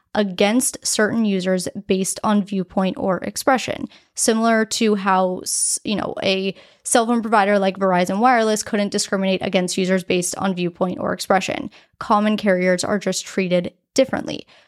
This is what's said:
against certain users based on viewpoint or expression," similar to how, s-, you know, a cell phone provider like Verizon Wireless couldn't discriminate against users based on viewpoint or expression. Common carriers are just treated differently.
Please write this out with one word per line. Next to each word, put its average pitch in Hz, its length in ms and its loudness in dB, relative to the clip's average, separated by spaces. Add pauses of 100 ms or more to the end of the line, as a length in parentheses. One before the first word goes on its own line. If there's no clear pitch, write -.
(140)
against 202 720 0
certain 226 420 2
users 185 420 0 (180)
based 190 380 0
on 208 180 4
viewpoint 190 560 -4
or 190 200 0
expression," - 720 -4 (260)
similar 226 500 0
to 214 300 0
how, 190 480 0
s-, - 420 -4
you - 100 -2
know, - 280 -4
a 190 320 0 (280)
cell 233 240 2
phone 233 140 0
provider 208 380 2
like 190 200 0
Verizon 185 400 2
Wireless 220 440 2
couldn't 202 280 -2
discriminate 190 520 0
against 180 340 -2
users 185 260 2
based 180 360 -2
on 190 160 -2
viewpoint 180 440 -2
or - 140 -2
expression. - 580 -2 (280)
Common 214 400 2
carriers 180 440 2
are 208 160 0
just 185 280 -4
treated 180 480 0 (180)
differently. - 540 0 (220)